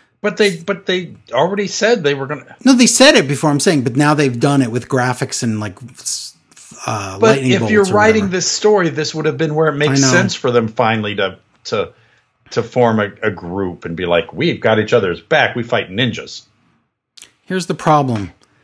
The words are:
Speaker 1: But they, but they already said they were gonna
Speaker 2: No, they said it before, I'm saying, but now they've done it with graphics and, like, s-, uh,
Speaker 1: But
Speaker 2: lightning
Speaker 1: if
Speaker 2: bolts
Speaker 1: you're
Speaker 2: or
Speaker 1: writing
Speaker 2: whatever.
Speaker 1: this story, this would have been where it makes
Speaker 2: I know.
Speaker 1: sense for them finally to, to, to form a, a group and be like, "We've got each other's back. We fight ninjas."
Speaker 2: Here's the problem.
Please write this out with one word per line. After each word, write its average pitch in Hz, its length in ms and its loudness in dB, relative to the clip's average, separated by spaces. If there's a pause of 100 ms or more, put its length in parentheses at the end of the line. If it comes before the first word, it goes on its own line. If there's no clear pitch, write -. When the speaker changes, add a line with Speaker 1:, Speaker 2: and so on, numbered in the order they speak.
(220)
Speaker 1:
But 202 160 -4
they, 196 200 2
but 185 280 -8
they 185 300 -4 (160)
already 196 360 0
said 208 360 0
they 143 100 0
were 135 140 -6
gonna 143 280 -12 (100)
Speaker 2:
No, 269 80 6
they 247 140 6
said 285 280 6
it 175 120 4
before, 147 220 0
I'm 143 100 2
saying, 151 240 2
but 120 120 -4
now 147 180 4
they've 135 260 0
done 143 220 2
it 123 100 0
with 117 160 -6
graphics 127 560 -2
and, 110 160 -2
like, 104 180 -8 (220)
s-, - 360 -10 (500)
uh, 98 340 -8
Speaker 1:
But 170 180 4
Speaker 2:
lightning 131 160 0
Speaker 1:
if 117 80 2
Speaker 2:
bolts 117 100 -2
Speaker 1:
you're 208 160 4
Speaker 2:
or 185 60 0
Speaker 1:
writing 214 320 4
Speaker 2:
whatever. 185 120 -2
Speaker 1:
this - 140 -2
story, 202 380 2
this 147 260 -4
would 156 100 -4
have 147 120 -2
been 151 180 -2
where 156 120 2
it 147 100 0
makes 143 220 2
Speaker 2:
I 135 80 4
know. 131 60 2
Speaker 1:
sense 185 220 2
for 131 160 -2
them 117 160 2
finally 110 480 -2
to, 95 240 -2 (260)
to, 101 280 -4 (580)
to 120 120 -2
form 117 360 2
a, 101 120 -2 (120)
a 110 80 0
group 87 540 -8
and 85 120 -8
be 90 80 -4
like, 87 260 0
"We've 123 300 -4
got 110 180 2
each 107 140 0
other's 95 280 0
back. 131 340 0
We 123 80 -4
fight 104 260 -4
ninjas." 104 560 -6 (1000)
Speaker 2:
Here's 185 200 -4
the - 100 -4
problem. 127 560 0 (320)